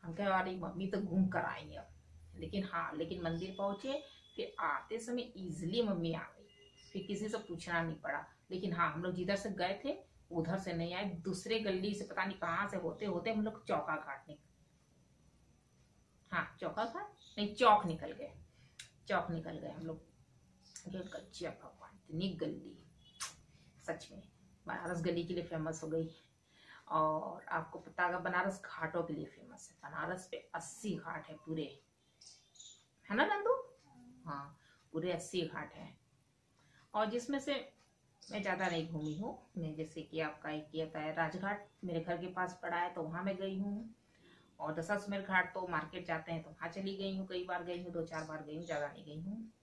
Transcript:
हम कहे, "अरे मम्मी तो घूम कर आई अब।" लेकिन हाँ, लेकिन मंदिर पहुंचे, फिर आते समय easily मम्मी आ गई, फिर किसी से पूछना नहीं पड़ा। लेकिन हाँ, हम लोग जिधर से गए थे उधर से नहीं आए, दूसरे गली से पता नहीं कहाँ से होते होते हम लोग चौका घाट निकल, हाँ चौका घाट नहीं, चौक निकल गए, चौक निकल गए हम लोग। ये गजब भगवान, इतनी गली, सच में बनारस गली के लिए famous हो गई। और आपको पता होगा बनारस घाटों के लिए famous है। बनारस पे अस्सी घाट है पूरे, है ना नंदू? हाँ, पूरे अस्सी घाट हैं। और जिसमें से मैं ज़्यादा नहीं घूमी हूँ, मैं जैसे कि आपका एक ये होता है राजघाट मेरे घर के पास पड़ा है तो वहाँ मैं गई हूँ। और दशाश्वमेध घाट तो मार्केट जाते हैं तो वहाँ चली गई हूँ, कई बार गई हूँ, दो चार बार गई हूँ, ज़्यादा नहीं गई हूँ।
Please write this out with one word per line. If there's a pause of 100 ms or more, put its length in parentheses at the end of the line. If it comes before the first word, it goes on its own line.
हम
कहे,
"अरे
मम्मी
तो
घूम
कर
आई
अब।" (480)
लेकिन
हाँ,
लेकिन
मंदिर
पहुंचे, (320)
फिर
आते
समय
easily
मम्मी
आ
गई, (460)
फिर
किसी
से
पूछना
नहीं
पड़ा। (260)
लेकिन
हाँ,
हम
लोग
जिधर
से
गए
थे (200)
उधर
से
नहीं
आए,
दूसरे
गली
से
पता
नहीं
कहाँ
से
होते
होते
हम
लोग
चौका
घाट
निकल, (1800)
हाँ
चौका
घाट (260)
नहीं,
चौक
निकल
गए, (760)
चौक
निकल
गए
हम
लोग। (840)
ये
गजब
भगवान, (100)
इतनी
गली, (1120)
सच
में (460)
बनारस
गली
के
लिए
famous
हो
गई। (800)
और
आपको
पता
होगा
बनारस
घाटों
के
लिए
famous
है।
बनारस
पे
अस्सी
घाट
है
पूरे, (1300)
है
ना
नंदू? (720)
हाँ, (340)
पूरे
अस्सी
घाट
हैं। (960)
और
जिसमें
से (580)
मैं
ज़्यादा
नहीं
घूमी
हूँ,
मैं
जैसे
कि
आपका
एक
ये
होता
है
राजघाट (140)
मेरे
घर
के
पास
पड़ा
है
तो
वहाँ
मैं
गई
हूँ। (640)
और
दशाश्वमेध
घाट
तो
मार्केट
जाते
हैं
तो
वहाँ
चली
गई
हूँ,
कई
बार
गई
हूँ,
दो
चार
बार
गई
हूँ,
ज़्यादा
नहीं
गई
हूँ।